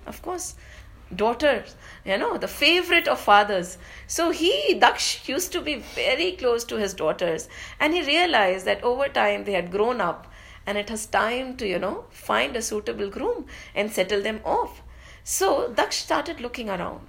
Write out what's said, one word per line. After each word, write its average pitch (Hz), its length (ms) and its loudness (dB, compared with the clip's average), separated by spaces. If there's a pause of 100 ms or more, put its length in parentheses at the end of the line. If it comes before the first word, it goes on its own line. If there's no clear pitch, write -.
Of - 160 -14
course. 349 320 -6 (600)
daughters, 240 640 2 (280)
you 302 140 0
know, 440 180 0
the - 120 -4
favorite 339 600 4
of - 120 2
fathers. 202 580 4 (280)
So 330 240 0
he, 381 500 2
Daksh, - 480 2
used - 240 -2
to 349 80 -2
be 294 160 -4
very 277 560 0
close 240 320 0
to 240 120 -6
his 196 180 -2
daughters, 160 540 -2 (300)
and 311 160 2
he 349 80 0
realized 262 640 2
that 202 160 0
over 254 260 0
time 208 360 2
they 202 80 -4
had 175 180 0
grown 220 300 2
up 170 260 -2 (400)
and 202 100 -2
it 208 120 -4
has 220 180 -6
time 247 500 0
to, 247 100 -4
you 180 120 0
know, 311 320 -4
find 247 460 -2
a 220 60 -4
suitable 214 460 -4
groom 339 380 -4 (280)
and 214 180 -2
settle 196 280 0
them 214 240 -4
off. - 380 -2 (400)
So 359 520 0
Daksh 415 200 2
started 311 460 -2
looking 233 280 -8
around. 180 400 -6